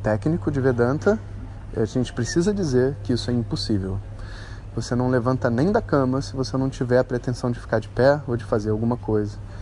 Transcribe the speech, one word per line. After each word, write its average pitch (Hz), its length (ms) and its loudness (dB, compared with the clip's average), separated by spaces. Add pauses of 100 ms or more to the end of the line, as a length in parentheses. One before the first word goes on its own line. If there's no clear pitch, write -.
técnico 110 480 0
de 147 100 -2
Vedanta, 131 580 2 (580)
a 113 80 2
gente 120 280 0
precisa 170 420 2
dizer 139 480 2
que - 100 -2
isso 117 180 -2
é 123 40 0
impossível. 104 640 -2 (760)
Você 120 200 -4
não 127 160 2
levanta 127 400 2
nem 131 200 2
da 214 120 2
cama 135 400 2
se - 120 -10
você 131 220 -2
não 131 140 0
tiver 123 280 2
a 127 60 4
pretensão 123 460 -2
de 120 100 -4
ficar 110 200 0
de 104 80 -8
pé 139 380 4
ou 117 100 0
de 110 80 -8
fazer 107 260 0
alguma 117 260 0
coisa. 107 400 0 (260)